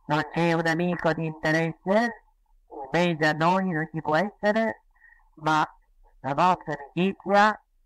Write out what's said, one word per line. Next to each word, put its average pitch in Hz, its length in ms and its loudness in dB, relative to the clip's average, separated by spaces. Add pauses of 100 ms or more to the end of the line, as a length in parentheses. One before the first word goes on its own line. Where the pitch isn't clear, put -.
Non 151 260 0
c'è 170 220 0
un 165 160 0
amico 170 440 0
di 165 140 -4
interesse, 165 960 -2 (460)
in - 240 -14
mezzo 160 340 0
a 151 60 4
noi 180 360 0
non 160 240 -4
ci 160 80 -6
può 156 140 -2
essere, 208 600 0 (600)
ma 156 300 0 (540)
la 135 140 -6
nostra 170 400 0
amicizia 202 840 0 (280)